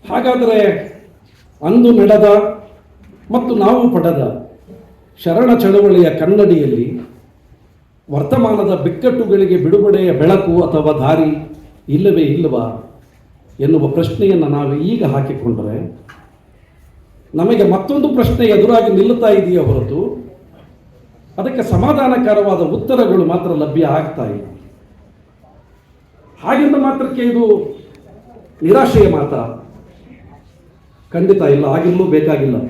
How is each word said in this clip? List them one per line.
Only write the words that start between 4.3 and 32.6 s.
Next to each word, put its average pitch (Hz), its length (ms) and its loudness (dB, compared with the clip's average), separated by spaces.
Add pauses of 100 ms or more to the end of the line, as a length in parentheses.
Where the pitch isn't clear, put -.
ಶರಣ 233 340 2
ಚಳವಳಿಯ 196 520 4
ಕನ್ನಡಿಯಲ್ಲಿ 156 1000 0 (1000)
ವರ್ತಮಾನದ 202 640 0
ಬಿಕ್ಕಟ್ಟುಗಳಿಗೆ 190 840 0
ಬಿಡುಗಡೆಯ 196 540 2
ಬೆಳಕು 175 500 2
ಅಥವಾ 151 320 0
ದಾರಿ 151 640 -2 (340)
ಇಲ್ಲವೇ 170 320 2
ಇಲ್ಲವಾ 131 720 -4 (680)
ಎನ್ನುವ 143 280 0
ಪ್ರಶ್ನೆಯನ್ನು 165 600 0
ನಾವು 143 280 -2
ಈಗ 185 280 -4
ಹಾಕಿಕೊಂಡರೆ 120 960 -6 (1400)
ನಮಗೆ 196 360 0
ಮತ್ತೊಂದು 226 380 -2
ಪ್ರಶ್ನೆ 240 360 0
ಎದುರಾಗಿ 220 480 2
ನಿಲ್ಲುತ್ತಾ 226 340 0
ಇದೆಯೇ 180 300 2
ಹೊರತು 139 720 -4 (1080)
ಅದಕ್ಕೆ 247 260 -4
ಸಮಾಧಾನಕರವಾದ 247 960 0
ಉತ್ತರಗಳು 185 680 0
ಮಾತ್ರ 175 260 -2
ಲಭ್ಯ 151 340 -2
ಆಗ್ತಾ 143 400 -4
ಇಲ್ಲ. 98 200 -10 (2000)
ಹಾಗೆಂದ 277 320 2
ಮಾತ್ರಕ್ಕೆ 269 460 -2
ಇದು 233 360 2 (1040)
ನಿರಾಶೆಯ 190 460 2
ಮಾತಾ? - 560 -6 (1500)
ಖಂಡಿತ 185 280 2
ಇಲ್ಲ, 143 240 2
ಆಗಿರಲೂ 180 380 0
ಬೇಕಾಗಿಲ್ಲ. 143 520 0 (140)